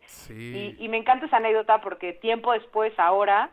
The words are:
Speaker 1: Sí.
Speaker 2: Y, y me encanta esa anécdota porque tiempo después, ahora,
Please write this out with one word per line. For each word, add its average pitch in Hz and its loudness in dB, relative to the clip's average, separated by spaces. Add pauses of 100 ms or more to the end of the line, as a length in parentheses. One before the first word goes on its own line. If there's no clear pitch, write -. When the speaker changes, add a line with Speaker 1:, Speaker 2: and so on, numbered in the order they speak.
Speaker 1:
Sí. 123 -14
Speaker 2:
Y, 220 -12
y - -8
me 220 -4
encanta 254 0
esa 233 2
anécdota 220 2
porque 185 -8
tiempo 226 -2
después, 220 -2
ahora, 196 2